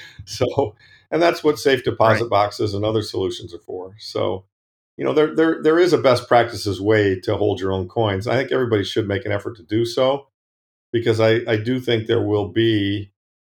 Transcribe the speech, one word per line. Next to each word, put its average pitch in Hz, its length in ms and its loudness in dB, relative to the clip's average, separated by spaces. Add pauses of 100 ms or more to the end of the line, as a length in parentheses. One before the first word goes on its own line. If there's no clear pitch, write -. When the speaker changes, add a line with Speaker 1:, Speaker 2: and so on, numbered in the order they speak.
Speaker 1:
<laughs> - 160 -20
So, - 500 -4 (360)
and 160 120 0
that's 170 200 2
what 151 160 2
safe 135 240 2
deposit 110 420 2
Speaker 2:
Right. 117 40 -8
Speaker 1:
boxes 101 460 0
and 101 100 -4
other 110 160 0
solutions 95 520 -6
are 85 60 -16
for. 92 400 -14
So, 101 460 -6 (500)
you 139 80 -8
know, 135 100 0
there, 151 220 2
there, 160 280 2
there 156 160 4
is 175 120 4
a 151 60 4
best 123 300 2
practices 110 520 2
way 101 420 2
to 107 140 -2
hold 101 240 -2
your 95 140 -4
own 95 140 -4
coins. 104 400 -2
I 120 80 0
think 131 160 -2
everybody 113 320 0
should 104 240 -4
make 98 180 -2
an 104 60 -4
effort 101 260 -6
to 85 60 -20
do 113 220 -2
so, 135 420 0 (640)
because 117 280 0
I, 110 280 4
I 117 100 2
do 123 220 -2
think 117 260 -2
there 104 160 0
will 104 280 0
be 101 640 0 (360)